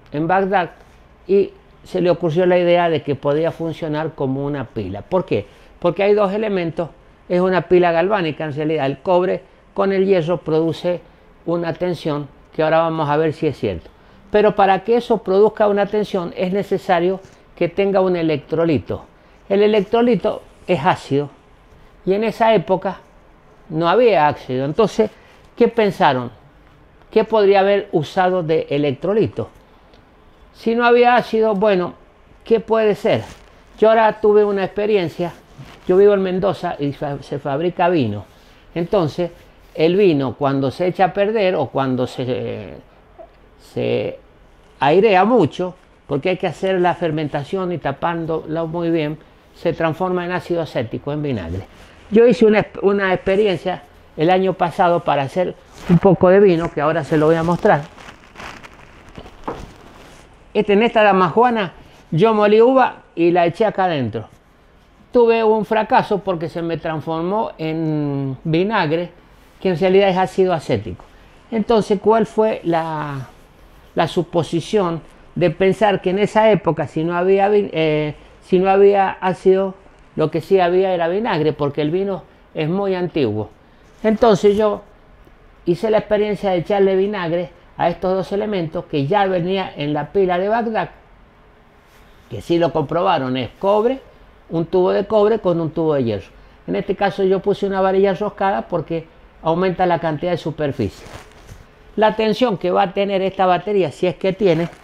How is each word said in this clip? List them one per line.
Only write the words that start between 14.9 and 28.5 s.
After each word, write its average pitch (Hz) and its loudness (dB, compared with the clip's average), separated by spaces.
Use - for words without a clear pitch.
eso 233 0
produzca 208 2
una 202 0
tensión 196 -4
es 180 -4
necesario 190 -2
que 175 -2
tenga 196 0
un 185 2
electrolito. 156 -2
El 196 2
electrolito 214 0
es 147 -2
ácido 143 -2
y 180 0
en 214 -2
esa 226 2
época 185 0
no 165 -2
había 190 4
ácido. 131 -4
Entonces, 208 0
¿qué 240 2
pensaron? 151 0
¿Qué 214 2
podría 202 4
haber 196 0
usado 185 0
de 156 -2